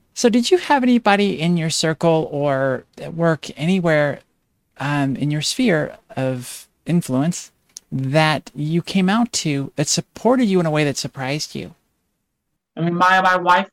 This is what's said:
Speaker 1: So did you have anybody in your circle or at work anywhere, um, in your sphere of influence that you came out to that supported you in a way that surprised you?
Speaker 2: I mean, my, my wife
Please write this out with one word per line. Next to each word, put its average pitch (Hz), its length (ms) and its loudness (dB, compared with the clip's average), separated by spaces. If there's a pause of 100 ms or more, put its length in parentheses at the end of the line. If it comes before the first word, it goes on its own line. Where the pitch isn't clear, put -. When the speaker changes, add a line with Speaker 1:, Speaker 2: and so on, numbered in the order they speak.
(120)
Speaker 1:
So - 160 2
did 240 220 2
you 359 80 4
have 294 240 0
anybody 202 580 2
in 170 160 2
your 160 140 -2
circle 160 600 0
or 135 540 -2 (140)
at 147 160 -12
work 165 320 0 (120)
anywhere, 156 600 0 (580)
um, 139 380 -2
in 147 140 -2
your 151 100 -2
sphere 180 560 -2 (180)
of 131 540 -6 (160)
influence 165 680 -2 (380)
that 143 640 0
you 156 280 -2
came 190 260 0
out 233 240 0
to 139 440 -4
that 147 120 -2
supported - 560 0
you 190 160 2
in 165 60 0
a 160 40 -2
way 151 140 0
that 139 140 -2
surprised 139 560 -6
you? - 200 -12 (1000)
Speaker 2:
I 160 60 -6
mean, 170 120 -2
my, 185 280 4
my 180 140 4
wife 180 360 2